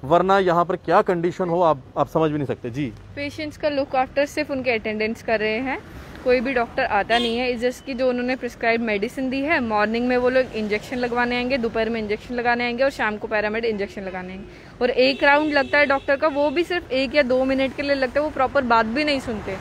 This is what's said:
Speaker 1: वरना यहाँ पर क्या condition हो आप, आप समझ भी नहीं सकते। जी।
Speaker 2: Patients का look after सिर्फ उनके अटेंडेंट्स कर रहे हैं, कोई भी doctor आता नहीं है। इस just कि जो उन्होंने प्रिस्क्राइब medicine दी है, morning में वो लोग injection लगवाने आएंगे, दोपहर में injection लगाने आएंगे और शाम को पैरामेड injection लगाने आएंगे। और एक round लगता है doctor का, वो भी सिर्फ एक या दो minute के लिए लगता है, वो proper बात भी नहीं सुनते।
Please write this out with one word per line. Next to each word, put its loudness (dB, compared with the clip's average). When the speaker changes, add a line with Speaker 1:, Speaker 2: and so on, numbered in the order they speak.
Speaker 1:
वरना 4
यहाँ 4
पर -2
क्या 4
condition 0
हो 2
आप, 4
आप 2
समझ 2
भी -2
नहीं -2
सकते। -4
जी। -4
Speaker 2:
Patients -8
का 0
look -2
after 0
सिर्फ -4
उनके -2
अटेंडेंट्स -4
कर 0
रहे -2
हैं, -4
कोई 4
भी -2
doctor 0
आता 2
नहीं 0
है। -2
इस -4
just -4
कि -6
जो 2
उन्होंने -2
प्रिस्क्राइब -2
medicine -2
दी -2
है, 0
morning 0
में 2
वो 4
लोग 0
injection -4
लगवाने 0
आएंगे, -2
दोपहर 0
में -2
injection -6
लगाने 0
आएंगे 0
और 4
शाम -2
को -8
पैरामेड -2
injection -4
लगाने -10
आएंगे। -12
और 2
एक 4
round 4
लगता 2
है 6
doctor 0
का, 0
वो 2
भी 0
सिर्फ -4
एक 0
या 6
दो 2
minute 0
के -6
लिए 0
लगता 0
है, 0
वो -4
proper 0
बात 4
भी 0
नहीं 0
सुनते। -6